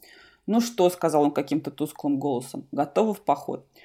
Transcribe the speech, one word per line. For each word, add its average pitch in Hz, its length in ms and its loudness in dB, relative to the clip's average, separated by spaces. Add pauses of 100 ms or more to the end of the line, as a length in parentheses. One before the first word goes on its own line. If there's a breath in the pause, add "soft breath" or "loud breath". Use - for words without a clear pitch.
(460 soft breath)
«Ну 220 140 2
что?» 185 300 2
сказал 156 320 2
он 147 80 4
каким-то 143 400 -2
тусклым 143 480 -4
голосом. 135 540 -6
«Готовы 196 420 0
в - 60 -12
поход?» - 460 -4 (180 soft breath)